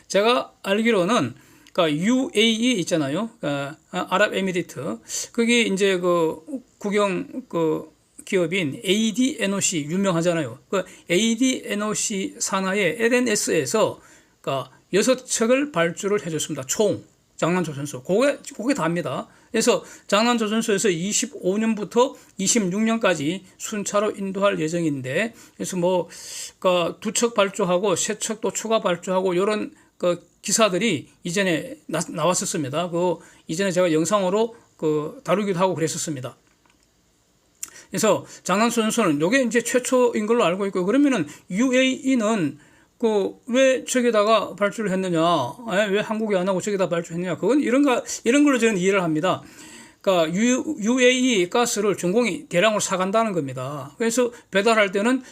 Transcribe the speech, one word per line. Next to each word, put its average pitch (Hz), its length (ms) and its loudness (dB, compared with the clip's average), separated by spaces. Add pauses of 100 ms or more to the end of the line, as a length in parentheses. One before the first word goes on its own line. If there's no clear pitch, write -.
제가 226 440 2 (120)
알기로는, 202 720 2 (380)
그러니까 160 320 0
유에이이 233 760 2
있잖아요. 165 500 -2 (100)
그러니까 143 360 -6 (140)
아랍에미리트. 185 1080 -2 (320)
그게 233 320 2
이제 196 360 2
그 175 420 0 (380)
국영 196 500 -2 (200)
그 160 400 -2 (360)
기업인 175 600 -2
에이디엔오씨 202 1080 0
유명하잖아요. 170 680 0 (100)
그 196 140 -2 (260)
에이디엔오씨 214 1300 -2
산하의 190 580 -2
엘엔에스에서, 220 1040 0 (400)
그러니까 135 300 -6 (220)
여섯 233 320 2
척을 262 460 0
발주를 175 560 -2
해줬습니다. 147 400 -6
총 185 380 0 (320)
장난조선소. 151 680 -2
그게, 254 340 2 (180)
그게 247 180 -2
다입니다. 170 540 -4 (220)
그래서 220 340 2 (220)
장난조선소에서 220 800 0
이십오 190 720 -2
년부터 226 560 0 (240)
이십육 196 440 0
년까지 190 640 0 (140)
순차로 208 540 -2
인도할 196 480 -2
예정인데, 156 720 -2 (220)
그래서 185 200 -6
뭐, 175 320 0 (500)
그러니까 175 420 0
두 208 120 -6
척 233 220 0
발주하고 190 640 0
세 202 220 -4
척 214 220 -8
또 196 120 -2
추가 220 280 -2
발주하고 185 560 -2
요런 208 380 -2 (240)
그 175 280 -2 (140)
기사들이 196 680 0 (160)
이전에 175 520 -2 (100)
나-, - 220 -4
나왔었습니다. 170 800 -2
그 170 280 0 (300)
이전에 185 220 -2
제가 175 220 2
영상으로 196 640 2 (200)
그 151 480 -2
다루기도 190 340 0
하고 185 160 2
그랬었습니다. 147 640 -6 (1500)
그래서 180 340 0 (200)
장난조선소는 214 760 0
요게 214 220 2
이제 233 180 0
최초인 240 640 0
걸로 233 180 2
알고 190 220 0
있고, 190 200 -2
그러면은 247 400 2 (240)
유에이이는 247 1080 0 (400)
그 202 440 0 (100)
왜 262 320 4
저기다가 220 720 2
발주를 202 360 -2
했느냐? 185 300 0 (520)
예? 202 180 2
왜 202 100 2
한국에 214 360 -2
안 180 120 0
하고 190 120 0
저기다 190 280 -2
발주했느냐? 170 480 -4
그건 240 240 2
이런가, 247 420 2 (220)
이런 277 200 4
걸로 277 140 4
저는 220 200 2
이해를 190 240 2
합니다. 160 400 0 (580)
그러니까 170 340 2
유-, 247 460 0
유에이이 247 720 4
가스를 214 460 0
중공이 185 520 0
대량으로 202 320 2
사간다는 196 520 0
겁니다. 135 640 -6
그래서 233 340 0 (180)
배달할 202 420 2
때는 240 400 0